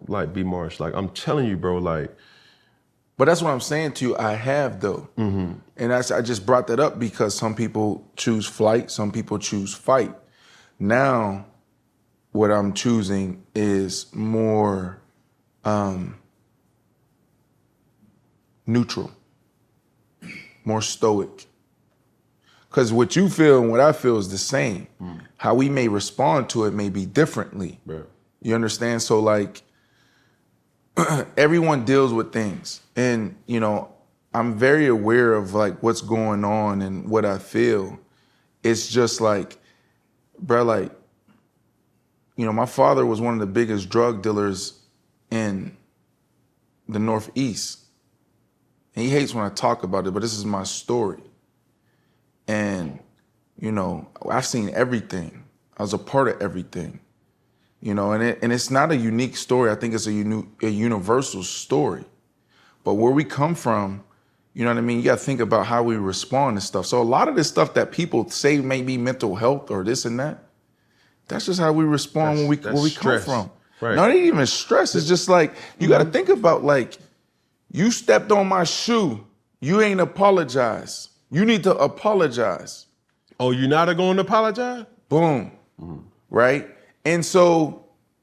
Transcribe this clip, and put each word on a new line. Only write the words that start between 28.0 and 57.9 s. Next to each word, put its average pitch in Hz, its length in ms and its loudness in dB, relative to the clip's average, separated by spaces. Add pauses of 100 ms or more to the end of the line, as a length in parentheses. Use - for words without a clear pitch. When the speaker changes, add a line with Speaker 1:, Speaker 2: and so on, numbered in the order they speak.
Speaker 2:
You 113 120 -2
understand? 113 480 -2
So, 110 180 2
like, 107 440 0 (1300)
<clears throat> 151 420 0
everyone 151 480 4
deals 135 280 4
with 113 200 -2
things. 104 480 -6 (140)
And, 117 400 -2 (120)
you 120 120 -4
know, 107 300 -2 (440)
I'm 117 260 -2
very 147 260 4
aware 117 480 4
of, 98 220 -2
like, 101 260 0
what's 113 200 0
going 107 420 -2
on 104 380 -2
and 95 280 -8
what 107 160 0
I 98 140 -2
feel. 110 580 -2 (640)
It's 113 260 -2
just 117 320 0
like, 104 360 -2 (880)
bruh, 120 200 2
like, 98 260 -2 (1400)
you 117 100 -2
know, 110 80 0
my 113 140 0
father 135 380 4
was 113 160 0
one 120 120 -2
of 113 60 -2
the 104 80 -4
biggest 104 420 -2
drug 117 320 0
dealers 101 520 -2 (580)
in 101 440 -4 (1120)
the 107 120 -6
Northeast. 110 800 -4 (1200)
And 113 80 -4
he 131 60 0
hates 139 200 0
when 113 140 -4
I 98 40 -2
talk 120 340 -2
about 92 240 -2
it, 95 40 -4
but 101 120 -4
this 113 120 -6
is 104 80 -8
my 101 200 -4
story. 107 580 -4 (1300)
And, 98 500 -4 (600)
you 110 120 -6
know, 92 360 -4 (200)
I've 127 200 -2
seen 110 260 -4
everything. 107 680 -4 (340)
I 107 60 -4
was 101 100 -4
a 101 60 -2
part 135 300 0
of - 120 -6
everything. 90 580 -10 (800)
You 107 140 -6